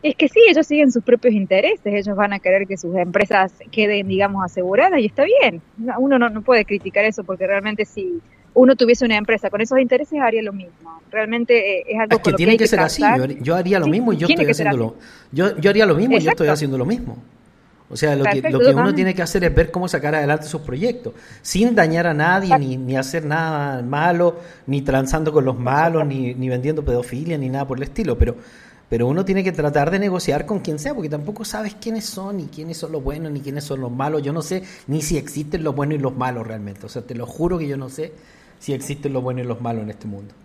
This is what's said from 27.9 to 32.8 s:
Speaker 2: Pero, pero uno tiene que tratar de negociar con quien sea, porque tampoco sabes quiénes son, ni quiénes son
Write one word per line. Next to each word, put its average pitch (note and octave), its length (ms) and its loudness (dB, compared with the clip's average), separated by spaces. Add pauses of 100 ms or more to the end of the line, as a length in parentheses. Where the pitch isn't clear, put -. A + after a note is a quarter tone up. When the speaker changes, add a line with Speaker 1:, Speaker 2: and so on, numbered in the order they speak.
Speaker 2:
Pero, B2 180 2 (520)
pero A#2 200 0
uno E3+ 160 -2
tiene F#3+ 180 0
que F#3+ 80 0
tratar D3+ 400 0
de G3 80 -2
negociar E3+ 480 -2
con G#3 140 -4
quien D3+ 180 -6
sea, C4+ 160 -6
porque F3 140 -8
tampoco D#3 360 -8
sabes G#3+ 300 -10
quiénes A3 300 -8
son, G3 320 -10
ni D#3+ 100 -8
quiénes D#3+ 300 -12
son D#3+ 160 -10